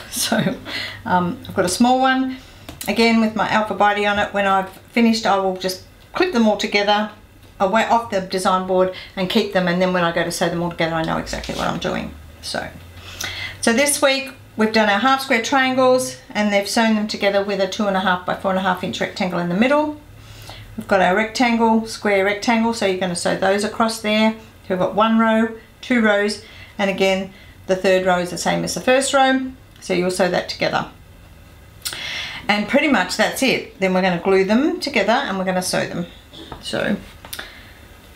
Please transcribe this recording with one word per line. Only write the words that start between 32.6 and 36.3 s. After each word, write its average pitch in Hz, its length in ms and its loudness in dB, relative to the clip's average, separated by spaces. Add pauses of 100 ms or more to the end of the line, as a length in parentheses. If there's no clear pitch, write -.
pretty 302 200 2
much 196 280 0
that's - 260 -2
it. - 380 -2
Then 190 140 0
we're 185 80 2
gonna 180 200 0
glue 190 220 4
them 277 340 2
together 214 340 0
and 240 260 -2
we're 185 80 -4
gonna 180 160 0
sew 151 240 -2
them. 175 200 -6 (540)